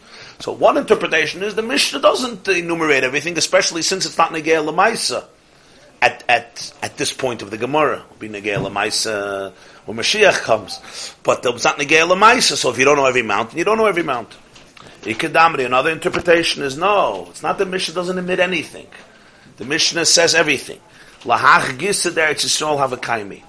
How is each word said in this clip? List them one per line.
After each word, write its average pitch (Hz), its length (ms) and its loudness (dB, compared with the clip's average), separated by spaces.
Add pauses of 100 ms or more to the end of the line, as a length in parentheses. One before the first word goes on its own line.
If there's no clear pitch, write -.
(400)
So - 120 -8
one 180 260 2
interpretation 160 640 0
is 208 140 -6
the 220 80 -2
Mishnah 277 380 -2
doesn't 247 460 0
enumerate 165 560 2
everything, 147 340 -2
especially 175 440 0
since 190 240 -2
it's 156 120 -6
not 165 140 2
Negea 160 320 0
Lamaisa. 160 640 0 (760)
At, - 280 0
at, - 520 -4
at 107 160 -10
this - 160 -4
point 120 280 -6
of 101 80 -14
the 107 80 -10
Gemara. 127 460 0
It'll - 140 -20
be 107 120 -12
Negei 104 280 -4
Lamaisa 101 920 -4 (340)
when 110 120 -10
Mashiach 180 440 2
comes. 107 380 -2 (440)
But 123 200 0
there 123 80 0
was 117 120 -8
not - 140 2
Negei 147 300 2
Lamaisa, 208 480 4
so 135 140 0
if 117 80 -4
you 131 80 4
don't 147 120 6
know 139 80 2
every 127 180 4
mountain, 110 340 -2
you 165 60 -2
don't 208 140 2
know 220 100 2
every 170 160 0
mountain. 123 360 -6 (640)
Ikadamri, 156 640 2
another 131 260 2
interpretation 165 720 0
is, 135 140 -6
no, 156 520 0
it's - 140 -16
not 165 140 -2
the 196 80 -2
Mishnah 185 280 -6
doesn't 180 240 -4
admit 180 220 -4
anything. 180 480 -4 (680)
The 117 80 -12
Mishnah 156 400 -2
says 165 300 4
everything. 151 440 0 (420)
Lahach 131 560 4
Gisa 180 360 -2
D'Eretz 156 320 0
Yisrael 151 340 -2
Havakaimi. 117 680 -4